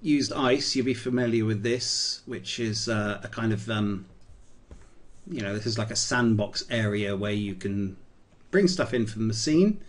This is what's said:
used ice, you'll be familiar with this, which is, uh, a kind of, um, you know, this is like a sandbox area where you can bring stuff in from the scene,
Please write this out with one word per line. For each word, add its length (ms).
used 320
ice, 440
you'll 100
be 80
familiar 500
with 200
this, 600
which 340
is, 280
uh, 360
a 40
kind 240
of, 160
um, 380
you 120
know, 120
this 140
is 120
like 120
a 60
sandbox 720
area 460
where 160
you 240
can 400
bring 160
stuff 260
in 100
from 220
the 80
scene, 540